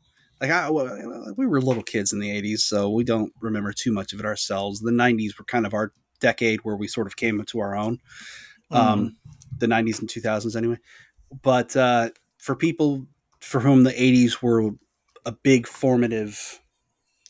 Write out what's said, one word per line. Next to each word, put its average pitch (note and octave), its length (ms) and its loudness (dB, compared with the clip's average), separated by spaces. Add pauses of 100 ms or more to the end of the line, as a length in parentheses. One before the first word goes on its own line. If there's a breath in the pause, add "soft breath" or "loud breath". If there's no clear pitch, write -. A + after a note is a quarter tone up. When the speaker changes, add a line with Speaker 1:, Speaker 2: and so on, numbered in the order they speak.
(420)
Speaker 1:
like, C3+ 80 0
I, E3 160 0
w-, B2+ 720 -6
we C4 80 0
were D3 160 2
little B2 200 0
kids G2+ 300 -4
in G2+ 60 -4
the G#2 120 -4
eighties, G#2 340 -4
so G2+ 260 0
we A2+ 120 2
don't A2+ 380 0
remember G#2 320 -4
too - 200 -4
much G2 200 -4
of G2 80 -14
it G#2+ 60 -6
ourselves. G2+ 540 -4
The A#2 120 -2
nineties A#2 460 2
were - 80 -20
kind A#2 180 -2
of G2 80 -6
our G#2+ 200 -2 (280)
decade A2+ 440 0
where G#2 120 -4
we G2+ 100 -6
sort G#2+ 200 -6
of G2 100 -14
came A2 240 -2
into A2 200 -8
our G2+ 140 -4
own. A2 260 -4 (680 loud breath)
Um, G#2+ 280 2
Speaker 2:
Mm-hmm. G#2 100 -2 (500)
Speaker 1:
the A#2+ 100 0
nineties A2+ 320 0
and G#2+ 100 -8
two A2+ 100 -12
thousands A2 340 -2
anyway. A#2 220 -2 (640 soft breath)
But, B2+ 340 2
uh, A#2+ 340 4 (260)
for - 180 -6
people D3 520 0 (340)
for - 200 -2
whom C3 240 8
the B2+ 180 2
eighties B2 400 6
were A2+ 280 2 (540)
a A#2+ 60 -10
big B2+ 380 4
formative A#2 920 -2 (680)